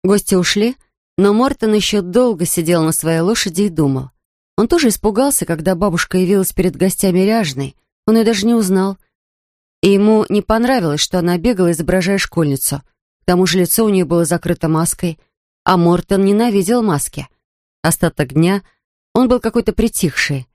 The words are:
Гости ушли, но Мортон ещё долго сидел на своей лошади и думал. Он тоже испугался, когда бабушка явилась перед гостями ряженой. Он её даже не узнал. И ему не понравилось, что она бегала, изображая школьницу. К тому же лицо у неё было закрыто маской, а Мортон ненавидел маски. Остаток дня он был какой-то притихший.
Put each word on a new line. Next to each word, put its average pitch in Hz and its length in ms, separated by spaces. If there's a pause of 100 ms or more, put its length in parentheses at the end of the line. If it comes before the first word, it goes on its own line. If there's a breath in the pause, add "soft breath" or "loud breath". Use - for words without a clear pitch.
Гости 190 320
ушли, 208 400 (400)
но 202 180
Мортон 226 400
ещё 208 280
долго 180 440
сидел 165 380
на 156 80
своей 165 260
лошади 185 440
и 208 60
думал. 139 440 (440)
Он 220 120
тоже 311 220
испугался, 220 540
когда 165 300
бабушка 175 440
явилась 185 340
перед 185 240
гостями 185 420
ряженой. 185 560 (320)
Он 214 80
её 226 100
даже 214 220
не 233 80
узнал. 190 420 (840)
И 196 80
ему 214 380
не 208 120
понравилось, 220 600
что - 180
она 175 180
бегала, 180 360
изображая 180 460
школьницу. 143 640 (420)
К - 20
тому 185 200
же 180 140
лицо 180 260
у 214 40
неё 185 180
было 170 180
закрыто 170 440
маской, 160 500 (460)
а 185 120
Мортон 175 480
ненавидел 208 600
маски. - 420 (560)
Остаток 156 520
дня 180 280 (520)
он 247 120
был 240 140
какой-то 226 320
притихший. 147 840